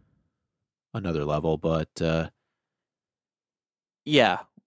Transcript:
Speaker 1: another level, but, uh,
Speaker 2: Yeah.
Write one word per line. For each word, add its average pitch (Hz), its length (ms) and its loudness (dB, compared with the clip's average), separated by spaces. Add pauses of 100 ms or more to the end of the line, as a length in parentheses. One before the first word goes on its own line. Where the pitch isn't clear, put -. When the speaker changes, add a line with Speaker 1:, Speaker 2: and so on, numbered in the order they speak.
(960)
Speaker 1:
another 85 300 -4
level, 78 340 -2
but, 80 420 -4
uh, 80 300 -2 (1700)
Speaker 2:
Yeah. 117 340 4 (280)